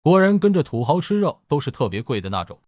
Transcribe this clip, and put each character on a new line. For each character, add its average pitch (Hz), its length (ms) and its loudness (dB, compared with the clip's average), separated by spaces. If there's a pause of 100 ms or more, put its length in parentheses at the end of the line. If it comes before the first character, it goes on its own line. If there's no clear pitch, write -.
果 180 180 4
然 196 200 4
跟 202 140 2
着 175 100 2
土 117 200 -4
豪 156 180 0
吃 208 180 -2
肉 190 280 -4
都 147 120 0
是 135 100 -6
特 117 200 -4
别 98 120 -6
贵 110 200 -6
的 92 80 -10
那 95 140 -4
种。 - 240 -16